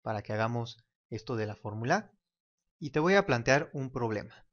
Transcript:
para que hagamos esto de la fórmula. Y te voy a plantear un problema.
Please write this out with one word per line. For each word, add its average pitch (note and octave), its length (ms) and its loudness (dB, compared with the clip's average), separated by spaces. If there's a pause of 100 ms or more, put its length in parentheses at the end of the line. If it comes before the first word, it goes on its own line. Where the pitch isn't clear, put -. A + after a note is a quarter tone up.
para G#2+ 220 -4
que G#2+ 100 -6
hagamos A#2 500 -2 (280)
esto A#2+ 240 -6
de G#2+ 100 -2
la G#2 100 -8
fórmula. A#2 560 -4 (680)
Y D3+ 100 -8
te D3+ 100 0
voy E3+ 140 4
a G3 140 6
plantear C3 460 4
un C3 180 -6
problema. A2+ 600 -4